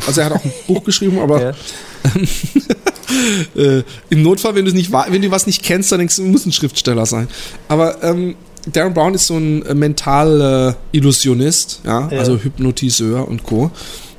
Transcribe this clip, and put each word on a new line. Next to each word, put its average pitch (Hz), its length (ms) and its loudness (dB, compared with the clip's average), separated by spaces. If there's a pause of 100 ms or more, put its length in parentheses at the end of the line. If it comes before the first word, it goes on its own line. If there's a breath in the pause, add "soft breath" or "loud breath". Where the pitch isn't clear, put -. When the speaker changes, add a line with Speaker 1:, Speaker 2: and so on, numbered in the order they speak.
Speaker 1:
Also 139 160 0
er 151 80 0
hat - 20 -2
auch 180 120 -2
ein 131 140 -4
Speaker 2:
<laughs> - 80 -14
Speaker 1:
Buch 196 160 0
geschrieben, 190 360 0
aber 147 240 2
Speaker 2:
Ja. 127 100 -2 (500 loud breath)
Speaker 1:
<laughs> - 1500 -2
äh, 135 260 4 (280 loud breath)
im 156 120 4
Notfall, 196 320 2
wenn 196 100 2
du's 185 100 2
nicht 185 180 0
wa-, 131 180 2
wenn 190 120 2
du 196 80 0
was 190 160 0
nicht - 160 0
kennst, 190 300 0
dann 185 60 2
denkst 175 180 0
du, 190 60 -4
muss 190 240 2
ein 156 60 0
Schriftsteller 120 540 0
sein. 113 220 -2 (400 loud breath)
Aber, 160 340 0
ähm, 175 340 -2 (360)
Darren 175 220 0
Brown 165 200 2
ist - 120 0
so 165 100 -2
ein, 156 300 0
äh, 139 80 -2
mentaler, 143 960 2
äh, - 260 -6
Illusionist, 135 880 2
ja, 120 260 -2
Speaker 2:
Ja. 135 100 -2
Speaker 1:
also 123 180 2
Hypnotiseur 123 880 -2
und 117 160 -8
Co. 123 280 0 (480 loud breath)